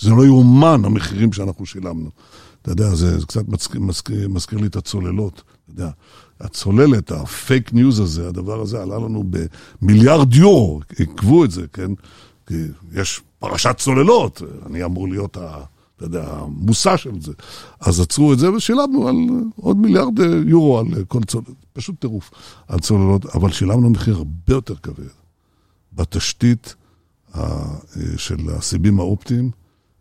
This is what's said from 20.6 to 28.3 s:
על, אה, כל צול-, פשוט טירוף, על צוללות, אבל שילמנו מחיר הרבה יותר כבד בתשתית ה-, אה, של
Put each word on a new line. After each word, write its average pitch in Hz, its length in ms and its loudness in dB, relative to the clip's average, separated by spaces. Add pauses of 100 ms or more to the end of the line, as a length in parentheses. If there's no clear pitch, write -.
על, 113 80 -2 (100)
אה, 98 80 -4
כל 117 200 -4
צול-, 113 180 -8 (300)
פשוט 151 280 -12
טירוף, 110 300 -8 (380)
על 92 120 -4
צוללות, 98 460 2
אבל 87 260 -2
שילמנו 117 380 2
מחיר 104 260 0
הרבה 76 140 -8 (240)
יותר 127 200 -6
כבד 71 300 -14 (880)
בתשתית - 840 -2 (600)
ה-, 82 80 -10
אה, 76 320 -8 (420)
של - 200 -8 (140)